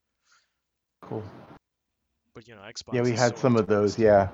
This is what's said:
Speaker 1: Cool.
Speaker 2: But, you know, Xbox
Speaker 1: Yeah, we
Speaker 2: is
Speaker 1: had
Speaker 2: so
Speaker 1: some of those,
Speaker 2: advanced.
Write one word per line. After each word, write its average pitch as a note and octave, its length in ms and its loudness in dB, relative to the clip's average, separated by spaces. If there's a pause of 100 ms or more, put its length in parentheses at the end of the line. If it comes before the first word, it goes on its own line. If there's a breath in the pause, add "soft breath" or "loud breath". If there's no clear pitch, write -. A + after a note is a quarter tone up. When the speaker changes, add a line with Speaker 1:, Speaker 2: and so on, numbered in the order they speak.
(1000)
Speaker 1:
Cool. A2 220 -12 (1120)
Speaker 2:
But, A#2+ 120 -20
you A#2 60 -20
know, G#2 80 -20
Xbox A2+ 320 -16
Speaker 1:
Yeah, B2 80 -2
we A#2+ 120 -2
Speaker 2:
is A2+ 60 -6
Speaker 1:
had A#2+ 180 0
Speaker 2:
so - 40 -12
Speaker 1:
some B2 140 2
of A2 100 2
those, G#2 320 0
Speaker 2:
advanced. G#2 360 4